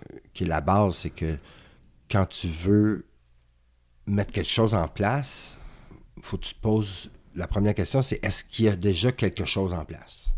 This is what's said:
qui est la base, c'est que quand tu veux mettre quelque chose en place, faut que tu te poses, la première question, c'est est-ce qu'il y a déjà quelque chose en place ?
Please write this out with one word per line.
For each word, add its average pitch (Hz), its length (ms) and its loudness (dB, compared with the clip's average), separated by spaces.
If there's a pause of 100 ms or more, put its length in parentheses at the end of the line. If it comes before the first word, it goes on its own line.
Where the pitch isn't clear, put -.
(320)
qui - 120 -4
est 85 40 0
la 78 140 0
base, 95 340 4
c'est - 140 -6
que 80 260 -2 (760)
quand 95 160 4
tu - 220 -6
veux 101 560 2 (1040)
mettre 101 260 0
quelque 95 180 -2
chose 110 240 2
en 82 140 0
place, - 680 -4 (640)
faut - 160 -6
que - 60 -10
tu - 100 -8
te - 60 -20
poses, 107 500 -2 (260)
la 87 100 -6
première 104 280 2
question, 131 260 0
c'est - 240 -2
est-ce - 180 0
qu'il - 220 -2
y 107 40 6
a 98 80 4
déjà 98 360 2
quelque 98 320 -2
chose 92 300 -2
en 80 100 -6
place ? - 540 -4